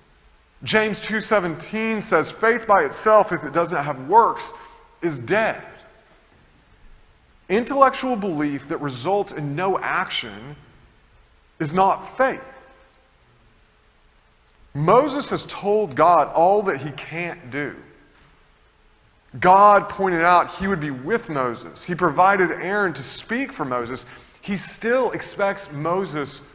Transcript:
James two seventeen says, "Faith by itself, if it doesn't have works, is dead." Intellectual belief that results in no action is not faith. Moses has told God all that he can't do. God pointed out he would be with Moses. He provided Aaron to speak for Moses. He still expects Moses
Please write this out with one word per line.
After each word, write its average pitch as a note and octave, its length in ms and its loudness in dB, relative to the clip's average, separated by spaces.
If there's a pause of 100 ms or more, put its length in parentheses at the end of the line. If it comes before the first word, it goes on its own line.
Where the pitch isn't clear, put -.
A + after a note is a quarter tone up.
(640)
James G#3+ 360 0
two G#3+ 220 -6
seventeen G#3+ 800 -2
says, D#3 300 0
"Faith A3+ 360 0
by F#3+ 140 6
itself, G#3 500 4
if D#3+ 120 -4
it D3 100 -8
doesn't E3 280 0
have C3+ 260 -6
works, G3+ 440 4 (500)
is D#3+ 160 -4
dead." E3 480 -2 (1800)
Intellectual C4 680 2
belief D3 520 -4
that D#3+ 120 -4
results D3 520 -4
in D3 240 -6
no F#3 240 -2
action B2+ 760 -6 (1040)
is D#3 140 -6
not F#3 440 0
faith. B3+ 240 0 (2250)
Moses B3 560 2
has F#3 160 -6
told G3+ 500 -2
God D#3 380 6
all F#3+ 300 4
that F#3 140 -2
he C#3 140 -8
can't D#3 580 -10
do. C3 260 -8 (1600)
God G3 500 8
pointed F#3 340 -2
out E3+ 260 4
he F#3+ 180 -6
would G3 120 0
be D3 120 -4
with E3 380 -4
Moses. C3 540 -6
He F3+ 100 -6
provided F3+ 580 4
Aaron F#3 420 -2
to C#3 100 -12
speak A#3 500 -8
for - 120 -6
Moses. B2 400 -6 (360)
He G3 160 -6
still A#3 540 -2
expects - 600 -6
Moses D3+ 680 -6 (140)